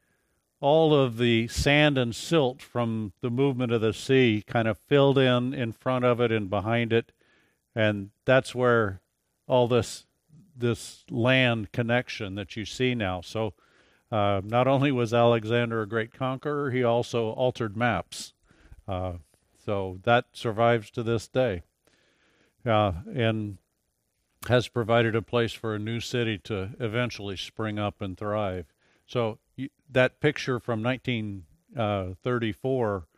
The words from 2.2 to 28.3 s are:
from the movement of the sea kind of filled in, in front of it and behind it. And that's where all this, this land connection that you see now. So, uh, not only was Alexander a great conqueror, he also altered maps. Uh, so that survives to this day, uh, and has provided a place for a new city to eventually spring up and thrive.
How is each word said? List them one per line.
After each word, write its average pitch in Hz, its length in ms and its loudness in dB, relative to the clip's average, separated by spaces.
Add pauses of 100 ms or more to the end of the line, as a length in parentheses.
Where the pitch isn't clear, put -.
from 113 600 -4
the 127 80 -4
movement 123 420 0
of 117 80 2
the 107 140 0
sea 120 520 4
kind 113 220 0
of 107 100 -2
filled 139 400 4
in, 127 360 2
in 123 180 -6
front 127 320 -2
of 120 160 4
it 120 120 2
and 104 180 -2
behind 110 420 0
it. 117 220 0 (600)
And 104 360 0 (160)
that's 131 280 2
where 117 480 2 (460)
all 123 220 2
this, - 360 -2 (500)
this 120 540 -6
land 120 600 0
connection 117 640 -4
that 98 220 -10
you 104 80 -8
see 127 280 -2
now. 92 280 -4
So, 110 320 -6 (580)
uh, 101 320 2
not 120 240 2
only 139 240 2
was 120 220 0
Alexander 117 680 2
a 107 60 -6
great 113 240 -4
conqueror, 135 600 -4
he 127 120 0
also 117 460 0
altered 113 480 -2
maps. 110 560 -2 (540)
Uh, 92 260 -4 (500)
so 95 400 -4
that 120 300 2
survives 117 560 0
to 120 140 -8
this 113 240 -4
day, 113 340 -2 (1040)
uh, 107 260 4 (220)
and 110 460 -2 (880)
has 120 200 2
provided 117 480 2
a 113 60 2
place 117 320 -2
for 110 220 -6
a 104 40 -6
new 113 200 -6
city 113 400 -4
to 101 400 -6
eventually 107 580 -6
spring 107 400 -8
up 104 240 -4
and 92 160 -8
thrive. 104 480 -4 (400)